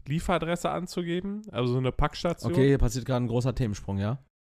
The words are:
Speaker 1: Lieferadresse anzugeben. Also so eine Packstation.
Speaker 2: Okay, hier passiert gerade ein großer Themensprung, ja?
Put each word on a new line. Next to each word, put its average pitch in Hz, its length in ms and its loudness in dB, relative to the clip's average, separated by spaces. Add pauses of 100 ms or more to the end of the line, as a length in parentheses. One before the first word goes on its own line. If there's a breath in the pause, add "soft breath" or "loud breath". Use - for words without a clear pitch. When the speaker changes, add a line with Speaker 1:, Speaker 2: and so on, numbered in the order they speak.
Speaker 1:
Lieferadresse 170 640 0
anzugeben. 180 800 -4
Also 123 240 0
so 127 40 2
eine 127 140 0
Packstation. 147 600 0
Speaker 2:
Okay, 135 160 6
hier 139 100 6
passiert 120 260 2
gerade 123 200 0
ein 120 40 0
großer 120 260 0
Themensprung, 104 440 -2
ja? 110 260 -2 (180)